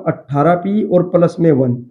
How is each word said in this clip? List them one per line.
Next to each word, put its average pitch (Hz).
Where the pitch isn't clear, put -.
अठारह 156
पी 202
और 175
प्लस 170
में 165
वन 127